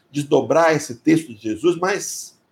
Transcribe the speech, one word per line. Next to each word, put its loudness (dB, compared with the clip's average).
desdobrar 2
esse -6
texto 0
de -20
Jesus, 0
mas -6